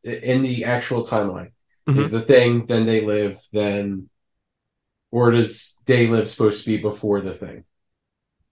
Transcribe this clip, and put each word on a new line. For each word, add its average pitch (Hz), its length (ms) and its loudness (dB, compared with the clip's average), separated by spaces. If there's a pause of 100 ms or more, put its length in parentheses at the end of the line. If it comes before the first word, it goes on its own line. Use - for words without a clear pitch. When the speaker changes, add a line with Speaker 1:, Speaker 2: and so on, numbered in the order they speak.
Speaker 1:
in 127 380 -2
the 123 240 -4
actual 120 400 -4
timeline, 92 460 -4 (360)
Speaker 2:
Mm-hmm. 139 120 2
Speaker 1:
is 143 120 0
The 113 100 -2
Thing, 120 460 4
then 113 180 0
They 110 160 2
Live, 104 380 -2 (120)
then, 101 580 -4 (1000)
or 120 220 4
does - 540 -2
They 120 220 4
Live 110 220 0
supposed 107 340 0
to - 60 -6
be 110 80 0
before 104 440 -2
The 92 120 -10
Thing? - 300 -16 (880)